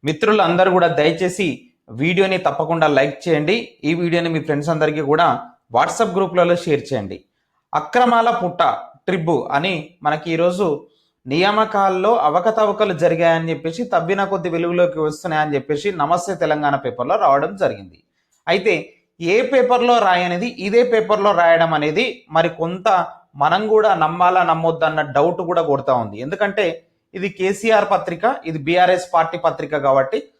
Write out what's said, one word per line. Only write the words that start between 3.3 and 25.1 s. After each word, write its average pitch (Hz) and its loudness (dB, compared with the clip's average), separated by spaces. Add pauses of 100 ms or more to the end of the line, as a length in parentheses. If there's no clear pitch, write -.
ఈ 151 0
వీడియోని 170 -2
మీ 160 -2
ఫ్రెండ్స్ 147 -4
అందరికీ 156 -2
కూడా 147 0 (320)
WhatsApp 175 0
గ్రూప్లలో 175 2
షేర్ 151 -2 (100)
చేయండి. 101 -6 (500)
అక్రమాల 233 2
పుట్ట 180 -2 (440)
ట్రిబ్ 170 -2
అని 156 -4 (120)
మనకి 156 -2
ఈరోజు 175 -2 (400)
నియామకాల్లో 196 0
అవకతవకలు 202 0
జరిగాయని 165 0
చెప్పేసి, 165 -6
తవ్విన 185 -2
కొద్ది 185 -4
వెలుగులోకి 175 0
వస్తున్నాయని 151 -2
చెప్పేసి 147 -4
నమస్తే 175 -2
తెలంగాణ 151 0
పేపర్లో 131 -2
రావడం 165 2
జరిగింది. 104 -6 (460)
అయితే 185 0 (300)
ఏ 185 2
పేపర్లో 247 2
రాయనిది 180 0 (120)
ఇదే 208 2
పేపర్లో 208 2
రాయడం 170 4
అనేది 156 -2
మరి 165 2
కొంత 175 -2 (300)
మనం 170 0
కూడా 214 4
నమ్మాలా 175 2
నమ్మొద్దా 165 0
అన్న 156 -2
డౌట్ 147 0